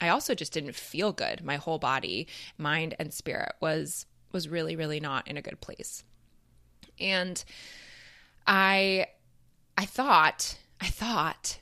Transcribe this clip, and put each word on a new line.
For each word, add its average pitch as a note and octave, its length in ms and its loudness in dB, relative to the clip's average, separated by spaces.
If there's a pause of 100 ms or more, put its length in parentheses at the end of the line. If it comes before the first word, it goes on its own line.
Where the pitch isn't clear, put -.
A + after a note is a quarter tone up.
I E3+ 80 2
also G#3+ 260 2
just - 160 -4
didn't C#3+ 240 -4
feel F#3+ 380 -2
good. - 300 -4
My C#3+ 120 -2
whole D3+ 240 -4
body, C3 480 -2 (300)
mind, D#3 420 0
and D#3 140 -6
spirit - 480 -4
was, D#3 440 -2 (280)
was E3+ 140 -4
really, E3 280 -2
really D3+ 240 -2
not C#3 280 -4
in D3 100 -6
a C#3+ 40 -6
good - 200 -10
place. - 420 -12 (960)
And F#3 440 0 (1000)
I, F#3+ 640 6 (680)
I G3 80 2
thought, F#3+ 720 4 (220)
I F#3 80 -4
thought, - 760 -2